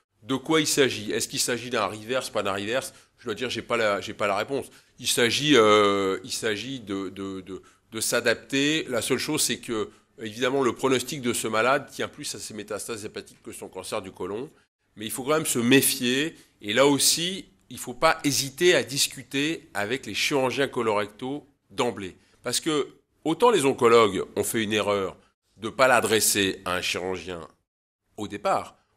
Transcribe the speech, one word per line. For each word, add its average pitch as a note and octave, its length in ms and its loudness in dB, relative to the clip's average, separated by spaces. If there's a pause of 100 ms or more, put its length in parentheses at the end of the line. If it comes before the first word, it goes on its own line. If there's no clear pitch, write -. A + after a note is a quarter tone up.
(220)
de A#2+ 140 -4
quoi D#3+ 260 2
il D3 60 0
s'agit ? G#2+ 440 0
Est-ce - 160 -4
qu'il C3 120 -6
s'agit A#2+ 320 -4
d'un A2 160 0
reverse, A2 420 -6
pas G#2+ 140 -2
d'un G2 100 -2
reverse ? G#2 400 -4 (240)
Je - 80 -16
dois A2+ 80 -4
dire, A#2 160 -6
j'ai A2+ 140 -6
pas A#2+ 120 -4
la, A2+ 260 2
j'ai G2+ 120 -10
pas G#2 140 -2
la G2 100 2
réponse. A#2+ 320 -4 (300)
Il B2 80 -6
s'agit, B2+ 480 2
euh, G2+ 680 6
il - 80 -12
s'agit A#2 480 -6
de, G2 300 -6
de, F#2+ 320 -10
de, F2 200 -14 (300)
de A2 100 -10
s'adapter. C3+ 880 0
La A#2 120 -2
seule B2+ 160 -2
chose, D3+ 240 -2
c'est A#2+ 180 -2
que, G#2+ 300 -6 (300)
évidemment, B2 420 -2
le A#2 120 2
pronostic C3 480 -2
de A#2+ 100 -2
ce A2+ 160 -4
malade A#2+ 440 0
tient A2+ 160 -6
plus - 280 -10
à G#2+ 40 -16
ses - 140 -14
métastases G#2 520 -10
hépatiques - 380 -16
que A2+ 80 -14
son G2 180 -14
cancer F#2 320 -8
du F#2+ 100 -12
côlon. G#2 380 -10 (460)
Mais G#2+ 100 -12
il A2 60 -8
faut C3 120 -8
quand D3 120 2
même D#3 100 0
se - 140 -2
méfier. B2+ 760 4 (260)
Et G#2 120 -4
là C3 140 6
aussi, D#3+ 580 0 (240)
il B2+ 60 -18
ne - 60 -12
faut B2+ 120 -10
pas - 300 2
hésiter C#3 520 2
à C3 80 2
discuter C#3 880 -4
avec G#2 320 -4
les G#2 100 -8
chirurgiens C3 520 0
colorectaux A2+ 800 -4 (220)
d'emblée. G2+ 480 -4 (240)
Parce B2 180 -2
que D3+ 280 -2 (360)
autant D#3+ 280 4
les F3+ 120 4
oncologues A2+ 640 6 (100)
ont G2+ 80 0
fait A2+ 200 -2
une G#2 100 -2
erreur G2 420 0 (420)
de G#2 100 -8
ne G2+ 40 -8
pas C3 160 4
l'adresser G#2 800 4
à F2+ 100 -2
un F2+ 60 -2
chirurgien F2 680 -6 (720)
au G#2 100 -8
départ, A2 480 -4 (220)